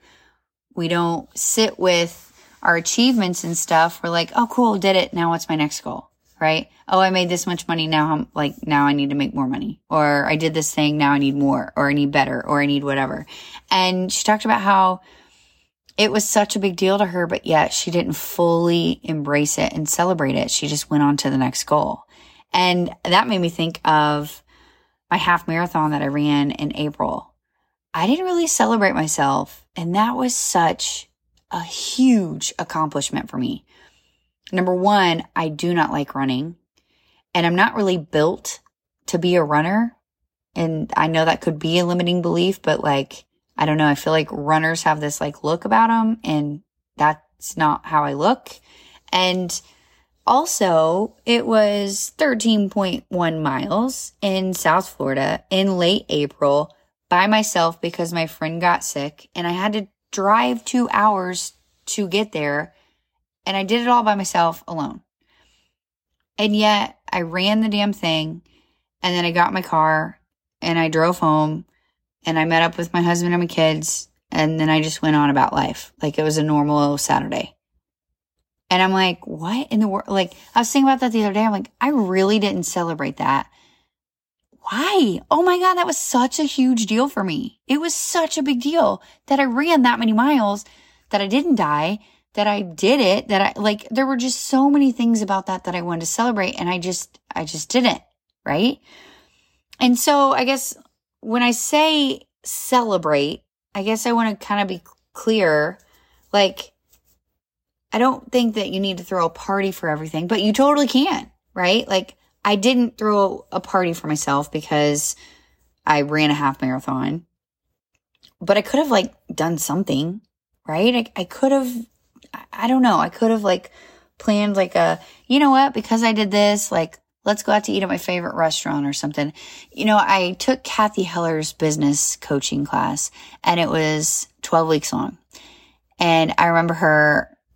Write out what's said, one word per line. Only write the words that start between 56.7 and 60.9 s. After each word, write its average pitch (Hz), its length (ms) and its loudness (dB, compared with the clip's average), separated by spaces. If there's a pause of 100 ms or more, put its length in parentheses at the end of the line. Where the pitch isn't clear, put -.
by 185 180 2
myself 196 540 0
because 170 320 -6
my 165 120 -2
friend 165 360 -8
got 175 240 0
sick, - 500 -10
and 175 100 -4
I 175 60 0
had 196 220 -2
to 208 140 -6 (240)
drive 226 520 0
two 247 280 0